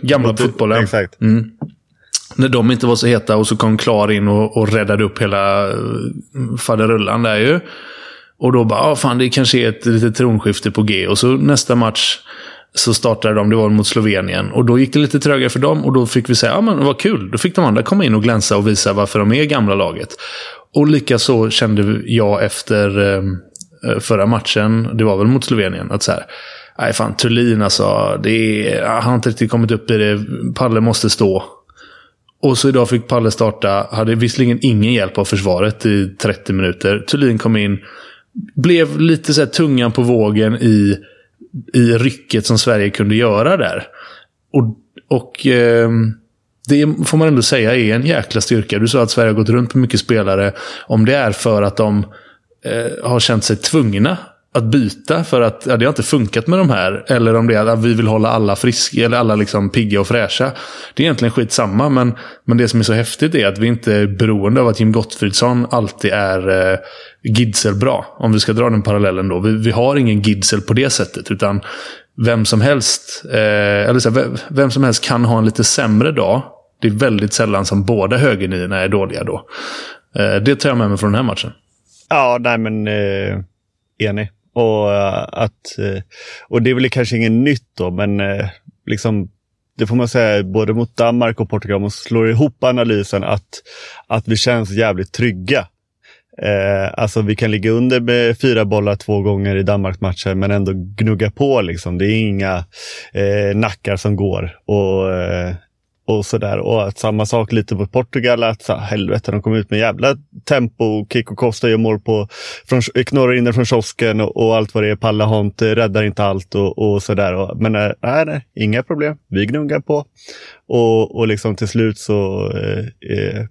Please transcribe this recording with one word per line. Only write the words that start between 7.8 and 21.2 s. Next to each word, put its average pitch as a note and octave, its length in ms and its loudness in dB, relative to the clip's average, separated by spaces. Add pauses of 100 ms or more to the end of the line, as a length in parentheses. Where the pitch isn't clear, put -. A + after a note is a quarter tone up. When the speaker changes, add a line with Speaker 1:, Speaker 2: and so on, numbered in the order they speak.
Speaker 1:
Och B2+ 140 2
då A#2+ 120 4
bara, A2 160 0
"Ah, D3 160 2
fan, B2 220 0
det B2+ 100 2
kanske B2+ 300 2
är A#2 100 2
ett G#2+ 180 -4
litet A2+ 300 2
tronskifte A2 540 0
på A2 120 0
G." F#2+ 260 0
Och G2+ 100 0
så B2 80 2
nästa C3+ 480 2
match A2+ 440 0 (560)
så A#2 200 0
startade A2 400 0
de, G#2+ 160 2
det A2+ 60 4
var A2 120 2
mot G#2 180 4
Slovenien. G2 640 -2
Och B2 120 2
då A#2 140 4
gick C3 140 2
det D3 60 2
lite D3 220 0
trögare C3+ 300 0
för - 100 -4
dem D3 240 0
och C3+ 80 0
då B2+ 140 2
fick A#2+ 240 -2
vi A#2+ 40 4
säga, A2+ 180 0
"Ja, F3 80 0
men G3+ 240 0
vad C#3 160 0
kul." C3+ 300 -2
Då - 80 -4
fick F3+ 180 -2
de F3+ 80 2
andra A#2 180 2
komma G3 220 2
in A2+ 100 4
och G#2+ 80 2
glänsa G#2+ 340 2
och G#2 120 2
visa G#2 240 0
varför G2+ 260 0
de G#2 140 2
är C#3+ 120 2
gamla A#2+ 300 0
laget. E2+ 340 -4 (680)
Och D3 120 4
lika C3+ 320 2
så A2 320 2